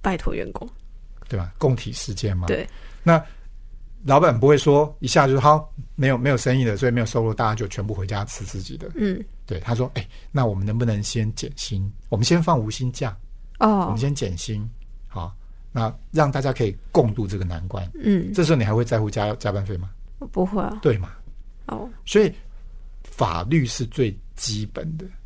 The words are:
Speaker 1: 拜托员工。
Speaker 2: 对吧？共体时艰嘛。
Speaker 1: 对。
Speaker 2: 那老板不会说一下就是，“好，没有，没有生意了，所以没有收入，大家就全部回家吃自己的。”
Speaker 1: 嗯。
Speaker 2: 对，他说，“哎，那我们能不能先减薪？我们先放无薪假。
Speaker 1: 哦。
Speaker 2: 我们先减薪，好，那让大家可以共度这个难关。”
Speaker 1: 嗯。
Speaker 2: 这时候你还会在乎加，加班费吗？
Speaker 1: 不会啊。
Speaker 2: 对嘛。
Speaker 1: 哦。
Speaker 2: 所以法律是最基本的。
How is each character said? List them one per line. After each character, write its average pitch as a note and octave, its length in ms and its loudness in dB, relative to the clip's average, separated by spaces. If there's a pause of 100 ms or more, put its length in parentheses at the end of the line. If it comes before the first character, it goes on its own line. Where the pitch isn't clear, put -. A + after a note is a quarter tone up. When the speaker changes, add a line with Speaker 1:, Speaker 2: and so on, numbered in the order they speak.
Speaker 1:
拜 F#3+ 140 0
托 - 180 0
员 - 200 -4
工。 - 160 -10 (580)
Speaker 2:
对 - 100 -4
吧？ F2 200 -4
共 C3 180 4
体 G#2+ 160 -8
时 - 220 -8
艰 G2 220 -2
嘛。 F2+ 120 -2
Speaker 1:
对。 - 200 -2 (360)
Speaker 2:
那 E3 180 6 (840)
老 C3+ 140 8
板 D3+ 180 6
不 C3 100 6
会 D3 100 10
说 D3 440 4
一 C#3 60 -2
下 C#3+ 200 6
就 C3 60 4
是 C#3 100 4
，“好， D#3 300 6 (220)
没 C3+ 120 4
有， C3 100 4
没 B2+ 120 2
有 C3 80 4
生 B2+ 200 2
意 C3 60 4
了， G#2 140 2
所 B2+ 100 2
以 A#2+ 40 6
没 A#2+ 100 2
有 A2 40 2
收 A#2 160 2
入， A2 120 2
大 A2+ 120 2
家 G#2+ 80 4
就 G#2+ 140 -2
全 G2 180 -4
部 G#2 80 -2
回 F#2 140 -2
家 G2+ 160 -2
吃 - 220 -8
自 F#2+ 160 -6
己 C2+ 160 -8
的。” - 180 -10
Speaker 1:
嗯。 G3+ 260 0 (240)
Speaker 2:
对， F2 140 -4
他 A#2 160 -2
说 B2+ 200 0
，“哎， - 120 -4 (240)
那 C3+ 140 2
我 G#2 100 0
们 F#2+ 100 0
能 G#2+ 120 0
不 A#2+ 80 2
能 G#2 180 2
先 G#2+ 320 0
减 - 220 -6
薪？ G2 340 -4 (160)
我 - 80 -2
们 G#2 80 2
先 E3+ 180 6
放 D#3+ 160 4
无 A2 140 0
薪 B2+ 200 -2
假。 A2+ 240 -4 (440)
Speaker 1:
哦。 G#3 260 6
Speaker 2:
我 - 40 -2
们 G#2+ 80 0
先 C#3 180 0
减 G2 220 -2
薪， G#2+ 300 -4 (380)
好， F2 300 -8 (360)
那 A2+ 220 0 (180)
让 D3+ 200 4
大 C3+ 100 0
家 C3 120 2
可 B2+ 100 0
以 G2+ 120 0 (160)
共 A#2+ 220 6
度 G#2 140 -2
这 G2 100 -4
个 F#2 60 -2
难 F2 240 -4
关。” F#2 220 -6 (120)
Speaker 1:
嗯。 G3 320 2
Speaker 2:
这 F3+ 100 4
时 D#3 100 6
候 C#3+ 40 6
你 A#2 60 4
还 G#2 100 2
会 A#2 120 2
在 A#2 160 2
乎 G#2+ 80 0
加， G#2 260 0
加 G#2 160 -2
班 G2 140 -2
费 G2+ 120 -6
吗？ F#2 120 -6 (420)
Speaker 1:
不 F#3 140 2
会 G3 180 0
啊。 G#3 180 -6
Speaker 2:
对 A#2+ 160 4
嘛。 F2+ 140 -6 (560)
Speaker 1:
哦。 - 220 -10 (160)
Speaker 2:
所 - 160 4
以 F3+ 120 2 (680)
法 E2+ 400 -2
律 C#3 220 4
是 A#2 200 -4
最 A2 320 0 (180)
基 G#2+ 380 -4
本 D#3+ 240 -6
的。 - 80 -10 (200)